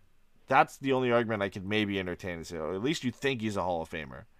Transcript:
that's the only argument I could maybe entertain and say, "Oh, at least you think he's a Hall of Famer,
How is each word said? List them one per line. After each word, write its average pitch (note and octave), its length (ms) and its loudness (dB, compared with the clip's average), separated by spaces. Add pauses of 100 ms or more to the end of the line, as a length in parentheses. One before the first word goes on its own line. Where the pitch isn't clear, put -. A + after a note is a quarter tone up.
(460)
that's D3 300 4
the C3+ 160 0
only B2+ 180 4
argument A2+ 320 2
I G2+ 60 0
could F#2 180 -8
maybe G2+ 320 2
entertain F2+ 380 -4
and D#2+ 100 -10
say, F2 100 -8
"Oh, D#2 180 -4
at F#2+ 80 -4
least D3 220 0
you B2 60 2
think C3+ 300 -2
he's G#2+ 160 -2
a F#2+ 60 0
Hall F2 200 -2
of D#2+ 80 -10
Famer, C#2 340 -10 (140)